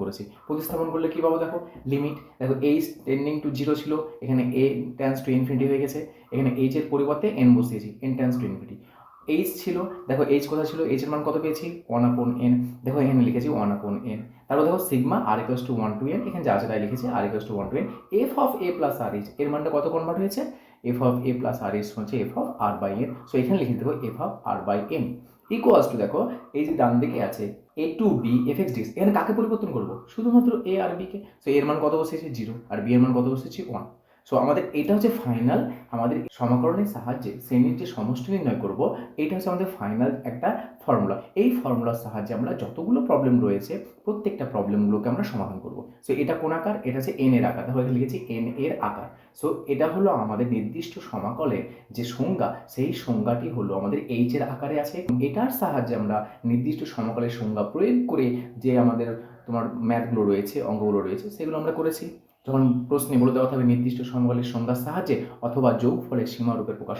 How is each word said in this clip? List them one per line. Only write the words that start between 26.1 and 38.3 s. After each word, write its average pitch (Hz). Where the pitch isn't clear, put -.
এই 147
যে -
ডান 120
দিকে -
আছে -
a -
to 220
b -
f -
x -
dx, 110
এখানে 196
কাকে 208
পরিবর্তন 214
করবো? 101
শুধুমাত্র 240
a -
আর 175
b -
কে। 202
So -
এর 139
মান 151
কত 151
বসেছে? 160
জিরো, 113
আর -
b -
এর 123
মান 131
কত 123
বসেছে? -
ওয়ান। -
So -
আমাদের 147
এটা 170
হচ্ছে 214
ফাইনাল, 123
আমাদের 120
সমাকলনের 127
সাহায্যে 117
শ্রেণীর 123
যে 123
সমষ্টি 117